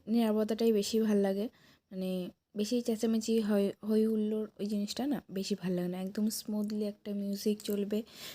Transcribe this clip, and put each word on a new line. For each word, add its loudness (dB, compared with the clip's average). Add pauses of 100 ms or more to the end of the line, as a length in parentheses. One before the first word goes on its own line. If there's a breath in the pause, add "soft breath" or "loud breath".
নিরাপত্তাটাই 2
বেশি 2
ভাল 4
লাগে, 2 (420 soft breath)
মানে -4 (280)
বেশি 0
চেঁচামেচি, 2
হৈ, 2 (120)
হৈ 4
হুল্লোড়, 0 (120)
ওই -4
জিনিসটা -2
না -2
বেশি -2
ভাল -2
লাগে 0
না। -6
একদম -2
স্মুথলি -4
একটা -6
মিউজিক -2
চলবে, -2 (320 loud breath)